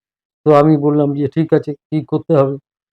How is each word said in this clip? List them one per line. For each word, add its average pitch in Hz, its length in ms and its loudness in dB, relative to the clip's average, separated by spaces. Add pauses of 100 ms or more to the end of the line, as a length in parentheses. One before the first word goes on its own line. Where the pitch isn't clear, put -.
(460)
তো 151 80 4
আমি 151 220 4
বললাম 147 380 0
যে, 143 140 -4
"ঠিক 160 240 -4
আছে, 156 180 -2 (140)
কী 156 200 -8
করতে 156 300 -6
হবে?" 139 200 0 (380)